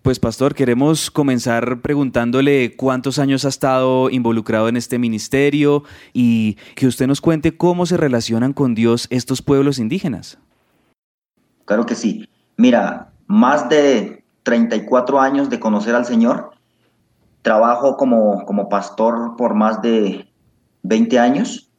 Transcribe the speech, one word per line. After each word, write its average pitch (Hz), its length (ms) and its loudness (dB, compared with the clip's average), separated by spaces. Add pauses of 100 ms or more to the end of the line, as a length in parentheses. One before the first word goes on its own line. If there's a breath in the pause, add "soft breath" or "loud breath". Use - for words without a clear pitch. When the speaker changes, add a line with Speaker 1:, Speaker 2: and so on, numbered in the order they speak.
Speaker 1:
Pues, 127 180 -2
pastor, 131 340 -2
queremos 135 560 0
comenzar 123 680 -2
preguntándole 131 960 0
cuántos 131 440 -2
años 139 260 0
ha - 20 0
estado 131 640 0
involucrado 113 580 0
en 120 80 0
este 120 240 -4
ministerio 143 880 0 (260 loud breath)
y 113 460 2 (180 loud breath)
que 131 120 0
usted 127 200 0
nos 139 140 -2
cuente 160 340 0
cómo 175 300 0
se 175 100 -2
relacionan 123 560 0
con 131 240 0
Dios 113 360 2
estos 127 300 -4
pueblos 139 380 0
indígenas. 117 600 -6 (1200)
Speaker 2:
Claro 110 220 0
que 113 100 -4
sí. - 320 -4 (300)
Mira, - 560 2 (140)
más 127 420 2
de 139 560 2 (180)
treinta 117 320 0
y - 80 -4
cuatro 131 380 2
años 139 280 0
de 117 120 -4
conocer 110 340 -2
al 123 80 0
Señor. 120 480 0 (920)
Trabajo 120 540 2
como, 110 480 0
como 101 240 -4
pastor 113 680 -4
por 113 160 -2
más 107 280 0
de 110 460 -2 (540)
veinte 113 360 0
años - 600 0